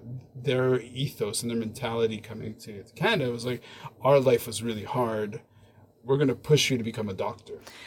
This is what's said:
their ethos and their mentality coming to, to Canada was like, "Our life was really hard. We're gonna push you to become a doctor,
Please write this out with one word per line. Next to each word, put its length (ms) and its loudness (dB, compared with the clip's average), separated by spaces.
their 460 2
ethos 640 -4
and 80 -4
their 80 -2
mentality 600 -2
coming 420 -10
to, 220 -14
to 120 -20
Canada 360 2
was 160 -6
like, 160 -4
"Our 160 8
life 300 4
was 160 -6
really 180 -4
hard. 600 -2
We're 140 2
gonna 180 4
push 380 4
you 60 2
to 40 -4
become 260 -4
a 60 -6
doctor, 460 -8